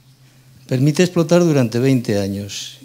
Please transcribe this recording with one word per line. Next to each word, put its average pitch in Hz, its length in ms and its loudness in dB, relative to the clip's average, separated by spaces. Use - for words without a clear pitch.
Permite 143 360 2
explotar 175 400 2
durante 127 360 0
veinte 120 400 0
años 101 680 -8